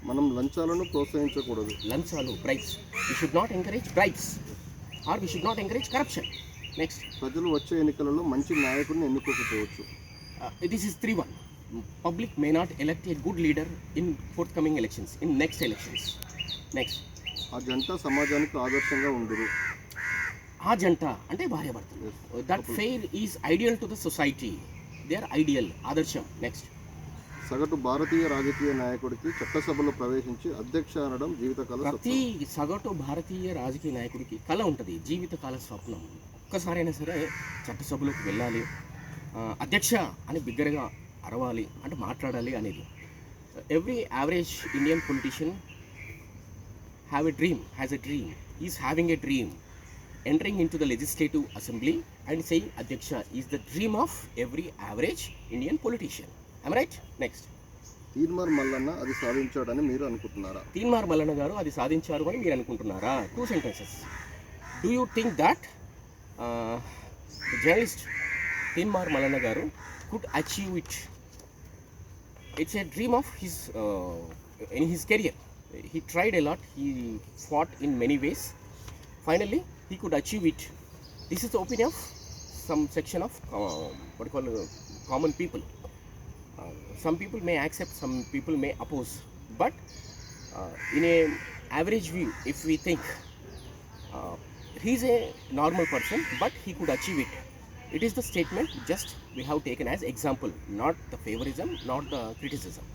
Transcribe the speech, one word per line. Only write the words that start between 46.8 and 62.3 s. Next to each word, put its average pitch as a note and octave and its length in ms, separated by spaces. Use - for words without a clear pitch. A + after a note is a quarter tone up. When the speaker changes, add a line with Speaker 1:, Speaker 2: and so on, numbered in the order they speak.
Speaker 2:
have D3+ 180
a C3 60
dream, D#3+ 180
has C3+ 100
a C3+ 140
dream, C#3 200
is F3 80
having E3 220
a D#3+ 140
dream, C3 220
entering F3+ 340
into E3 140
the C#3+ 200
legislative D3 480
assembly B2 420
and D#3+ 80
saying E3 240
"అధ్యక్ష" A#2+ 360
is B2+ 300
the C#3 160
dream G#3+ 160
of A#3+ 160
every B2+ 260
average D3+ 640
Indian E3+ 220
politician. A3+ 480
Am D#3 60
I - 0
right? C4+ 200
నెక్స్ట్. - 260
Speaker 1:
తీన్మార్ E3+ 340
మల్లన్న C3+ 400
అది C3 240
సాధించాడని C3 680
మీరు C#3 240
అనుకుంటున్నారా? G2+ 560
Speaker 2:
తీన్మార్ A3+ 320
మల్లన్న D#3 260
గారు D3 220
అది F3+ 180
సాధించారు D3+ 520
అని F3+ 140